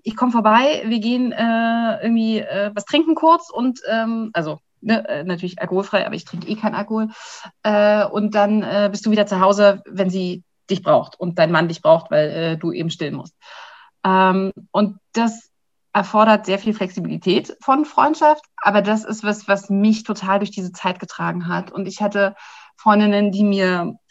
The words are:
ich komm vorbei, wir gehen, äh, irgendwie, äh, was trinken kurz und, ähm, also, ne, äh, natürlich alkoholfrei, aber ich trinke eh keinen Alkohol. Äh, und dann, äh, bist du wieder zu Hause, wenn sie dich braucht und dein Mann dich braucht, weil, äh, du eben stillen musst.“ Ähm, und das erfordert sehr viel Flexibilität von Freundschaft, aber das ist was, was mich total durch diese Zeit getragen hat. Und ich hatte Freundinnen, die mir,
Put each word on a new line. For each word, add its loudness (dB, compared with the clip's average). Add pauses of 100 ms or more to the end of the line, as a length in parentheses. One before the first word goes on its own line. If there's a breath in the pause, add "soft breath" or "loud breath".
ich -8
komm 0
vorbei, 2
wir -2
gehen, -2
äh, -2
irgendwie, 0
äh, -4
was -8
trinken 2
kurz 2
und, -4
ähm, -2
also, -4 (220)
ne, -2
äh, -6
natürlich -6
alkoholfrei, -2
aber -8
ich -10
trinke -14
eh -4
keinen -4
Alkohol. -4 (540 loud breath)
Äh, 4
und -4
dann, 2
äh, 0
bist -8
du 0
wieder 2
zu -2
Hause, 4
wenn -2
sie -4 (260)
dich -2
braucht 0
und -6
dein 4
Mann 2
dich -8
braucht, 4
weil, 2
äh, -4
du -4
eben -4
stillen -8
musst.“ -14 (720 loud breath)
Ähm, 2 (200)
und 0 (140)
das -2 (420)
erfordert 4
sehr 0
viel -2
Flexibilität -4
von 2
Freundschaft, 2 (120)
aber 2
das 0
ist -8
was, -4
was 0
mich 4
total -2
durch -6
diese -10
Zeit -6
getragen -6
hat. -6
Und -8
ich -8
hatte 0 (420 loud breath)
Freundinnen, 4
die 0
mir, 0 (160)